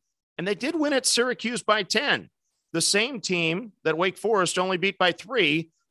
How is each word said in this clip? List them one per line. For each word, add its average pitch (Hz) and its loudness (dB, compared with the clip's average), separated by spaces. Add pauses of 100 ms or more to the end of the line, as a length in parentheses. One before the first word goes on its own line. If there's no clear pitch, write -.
(380)
and 175 -6
they 208 -2
did 320 -4
win 294 0
at 254 0
Syracuse 240 0
by 214 4
ten, 185 -2 (420)
the 165 0
same 220 0
team 175 -2 (100)
that 156 0
Wake 185 0
Forest 202 0
only 185 0
beat 190 -2
by 180 4
three 170 0 (200)